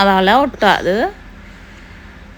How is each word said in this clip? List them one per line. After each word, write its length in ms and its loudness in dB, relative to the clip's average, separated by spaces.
அதால 440 2
ஒட்டாது. 500 0